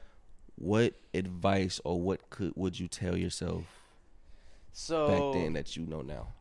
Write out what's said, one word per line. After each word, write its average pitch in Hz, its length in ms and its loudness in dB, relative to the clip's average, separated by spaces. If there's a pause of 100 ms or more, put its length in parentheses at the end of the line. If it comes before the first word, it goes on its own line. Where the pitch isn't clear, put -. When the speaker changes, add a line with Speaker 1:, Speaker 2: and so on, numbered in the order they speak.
(540)
Speaker 1:
What 107 400 4 (200)
advice 92 680 2
or 87 160 0
what 92 300 0
could, 92 240 -2
would 90 240 0
you 90 80 -2
tell 90 300 -2
yourself 87 480 -2 (1080)
Speaker 2:
So 156 360 2
Speaker 1:
back 143 340 4
then 78 120 0
that - 220 -4
you 82 100 -6
know 78 160 -6
now? 65 260 -8 (120)